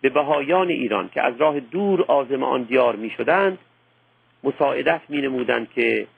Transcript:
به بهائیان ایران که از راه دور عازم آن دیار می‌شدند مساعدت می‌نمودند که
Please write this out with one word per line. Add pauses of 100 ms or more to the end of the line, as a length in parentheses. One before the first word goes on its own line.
به
بهائیان
ایران
که
از
راه
دور
عازم
آن
دیار
می‌شدند (840)
مساعدت
می‌نمودند
که (100)